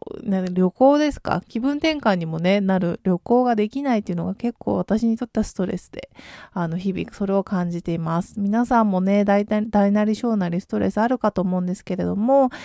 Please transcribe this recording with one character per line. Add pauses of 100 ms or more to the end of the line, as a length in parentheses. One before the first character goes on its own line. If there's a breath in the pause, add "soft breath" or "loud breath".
(220)
ね、
旅
行
で
す
か？
気
分
転
換
に
も
ね、
な
る
旅
行
が
で
き
な
い
っ
て
い
う
の
が
結
構
私
に
と
っ
て
は
ス
ト
レ
ス
で、 (440 loud breath)
あ
の、
日
々
そ
れ
を
感
じ
て
い
ま
す。
皆
さ
ん
も
ね、
大
体、
大
な
り
小
な
り
ス
ト
レ
ス
あ
る
か
と
思
う
ん
で
す
け
れ
ど
も、 (140)